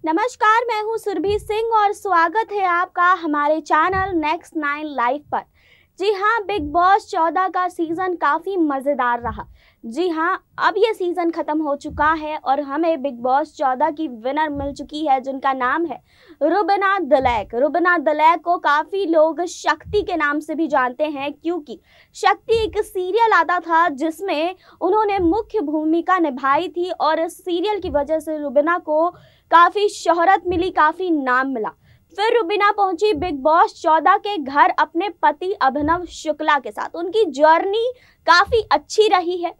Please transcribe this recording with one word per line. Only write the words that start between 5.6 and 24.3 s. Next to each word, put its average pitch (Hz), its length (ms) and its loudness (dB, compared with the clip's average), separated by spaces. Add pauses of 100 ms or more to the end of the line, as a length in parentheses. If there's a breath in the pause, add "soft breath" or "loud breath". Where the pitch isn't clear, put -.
जी 392 120 0
हाँ, 415 320 0
बिग 359 280 -4
बॉस 381 360 2
चौदह 349 420 0
का 359 200 -2
सीजन 349 460 -4
काफी 330 440 -2
मजेदार 269 600 0
रहा। 220 240 -10 (380 soft breath)
जी 247 260 -4
हाँ, 339 340 -2 (160)
अब 349 180 2
ये 427 160 2
सीजन 349 380 -2
खत्म 311 300 -4
हो 285 160 -2
चुका 294 360 0
है 302 240 -6
और 277 240 -2
हमें 302 400 -2
बिग 247 180 -6
बॉस 262 360 0
चौदह 277 360 0
की 311 160 -6
विनर 269 440 -4
मिल 285 220 -6
चुकी 302 320 -8
है, 269 160 2
जिनका 269 320 -4
नाम 262 320 -2
है 277 160 -10 (400 loud breath)
रुबीना 392 600 2
दलैक। 254 540 2
रुबीना 339 440 2
दलैक 311 420 4
को 349 180 0
काफी 311 480 0
लोग 320 400 2
शक्ति 349 540 -2
के 349 140 -4
नाम 294 240 0
से 311 160 -8
भी 311 120 -2
जानते 254 380 0
हैं, 294 280 -6
क्योंकि 294 460 -8 (360 soft breath)
शक्ति 440 480 0
एक 392 160 -4
सीरियल 403 540 0
आता 349 280 2
था 339 280 2
जिसमें 320 680 -4 (260 soft breath)